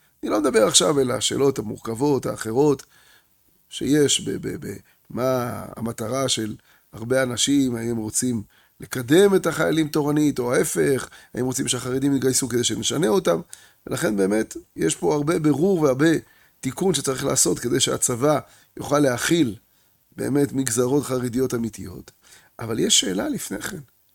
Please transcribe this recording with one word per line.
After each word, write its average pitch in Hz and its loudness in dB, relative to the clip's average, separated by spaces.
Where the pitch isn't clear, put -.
אני - -4
לא 320 0
מדבר 233 4
עכשיו 160 4
על 127 2
השאלות 123 0
המורכבות, 117 -2
האחרות, 123 0
שיש 135 2
ב, - -6
ב, - -8
ב, 101 -10
מה 120 -2
המטרה 117 -4
של 110 -4
הרבה 120 0
אנשים, 127 0
האם 113 -4
הם 117 -2
רוצים 110 -2
לקדם 165 4
את 175 2
החיילים 160 0
תורנית, 147 0
או 123 0
ההפך, 147 0
האם 123 -2
רוצים 123 -4
שהחרדים 127 0
יתגייסו 127 0
כדי 117 0
שנשנה 117 0
אותם, 175 2
ולכן 175 -2
באמת 104 0
יש 156 0
פה 170 0
הרבה 151 0
בירור 156 2
והרבה 143 4
תיקון 180 0
שצריך 135 -2
לעשות 139 2
כדי 131 0
שהצבא 131 0
יוכל 143 0
להכיל 131 2
באמת 135 0
מגזרות 127 0
חרדיות 127 -2
אמיתיות. 98 -8
אבל 113 -6
יש 214 2
שאלה 208 -2
לפני - -6
כן, - -10